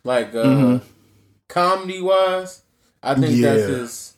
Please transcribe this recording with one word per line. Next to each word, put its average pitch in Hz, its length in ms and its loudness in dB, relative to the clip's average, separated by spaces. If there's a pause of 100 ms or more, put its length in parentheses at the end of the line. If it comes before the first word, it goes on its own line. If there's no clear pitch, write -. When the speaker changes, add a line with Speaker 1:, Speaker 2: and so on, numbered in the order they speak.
Speaker 1:
like, 120 320 -2
uh, 113 100 0
Speaker 2:
Mm-hmm. 131 420 2 (640)
Speaker 1:
comedy-wise, 185 1120 -2 (400)
I 139 120 -2
think 120 280 2
that's 110 260 2
Speaker 2:
Yeah. 95 100 -4
Speaker 1:
his - 400 -14